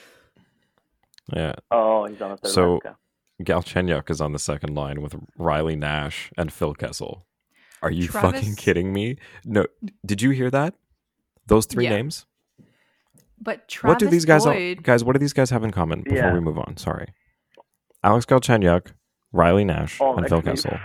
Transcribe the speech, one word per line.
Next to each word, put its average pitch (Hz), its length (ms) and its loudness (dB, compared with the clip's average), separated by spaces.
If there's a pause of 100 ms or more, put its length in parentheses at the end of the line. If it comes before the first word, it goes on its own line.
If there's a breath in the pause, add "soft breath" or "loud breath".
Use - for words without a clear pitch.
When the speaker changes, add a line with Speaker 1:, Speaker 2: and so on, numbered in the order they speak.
(1300 soft breath)
Speaker 1:
Yeah. 80 200 -4 (180)
Speaker 2:
Oh, 110 340 2
he's 104 160 -12
on 98 100 -8
the 98 60 -12
third 98 140 -8
Speaker 1:
So, 92 200 4
Speaker 2:
line. 85 140 0
Okay. 53 80 -16 (500)
Speaker 1:
Galchenyuk 87 680 -2
is 78 120 -4
on 76 100 -4
the 73 80 -6
second 73 360 -6
line 73 260 -6
with 73 120 -10 (240)
Riley 80 380 0
Nash 73 600 -6
and 82 160 -4
Phil 76 200 -4
Kessel. - 520 -12 (560 soft breath)
Are - 100 -2
you 87 160 -2
Speaker 3:
Travis - 320 0
Speaker 1:
fucking 104 160 -6
kidding 95 380 0
me? 113 240 -4 (260 loud breath)
No, 104 220 0 (400)
did 101 160 -4
you 131 80 2
hear 127 220 0
that? 143 220 -2 (760)
Those 110 180 6
three - 180 -4
Speaker 3:
Yeah. 151 140 0
Speaker 1:
names? 135 280 -8 (1120 soft breath)
Speaker 3:
But 220 200 -8 (240)
Speaker 1:
What 233 180 6
do 214 60 4
Speaker 3:
Travis 180 60 2
Speaker 1:
these 170 140 4
guys 156 200 6
all, 147 80 4
Speaker 3:
Boyd 180 300 -4
Speaker 1:
guys, 120 200 4
what 127 100 2
do 139 60 2
these 143 140 -2
guys 127 160 2
have 117 160 0
in 107 60 -2
common 80 320 -2
before - 140 0
Speaker 2:
Yeah. 92 160 2
Speaker 1:
we 87 60 2
move 80 180 -2
on? 87 200 -8
Sorry. - 300 -6 (960)
Alex 113 220 4
Galchenyuk, 104 680 4 (400)
Riley 90 320 4
Nash, 76 340 -4
Speaker 2:
All 135 180 0
Speaker 1:
and 87 120 0
Phil 85 80 4
Speaker 2:
ex-Leafs. - 260 -2
Speaker 1:
Kessel - 220 -6